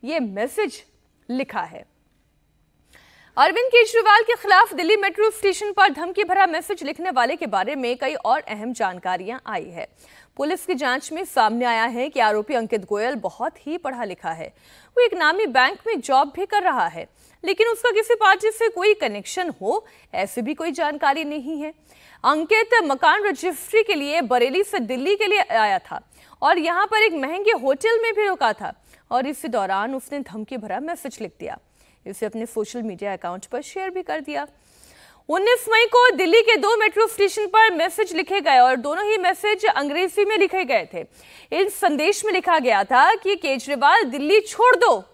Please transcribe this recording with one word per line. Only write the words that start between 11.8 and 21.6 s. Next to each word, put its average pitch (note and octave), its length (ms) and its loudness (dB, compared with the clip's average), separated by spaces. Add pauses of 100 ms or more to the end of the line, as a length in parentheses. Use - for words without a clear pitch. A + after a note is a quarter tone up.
है B3 260 -4
कि C4+ 100 -6
आरोपी G#3+ 340 0
अंकित A3 320 -4
गोयल A3 300 -2
बहुत A#3 520 -8
ही D#4+ 100 -8
पढ़ा C4 260 -8
लिखा F3+ 280 -10
है। D#3+ 160 -12 (500)
वो A#4+ 80 6
एक A4 80 0
नामी F4 320 2
बैंक C4 420 2
में G4 140 -2
जॉब C#4 340 2
भी F#4 100 -4
कर G4+ 180 -2
रहा B3+ 240 2
है, D#3+ 200 -10 (380)
लेकिन G4 220 2
उसका A#4 240 0
किसी A4 240 2
पार्टी G4+ 360 4
से A4 180 0
कोई G#4 240 2
कनेक्शन C4+ 680 -4
हो, C#4+ 240 -2 (280)
ऐसी G3 280 -4
भी C4 120 -4
कोई E4 180 -6
जानकारी D4 520 -2
नहीं D4 380 -8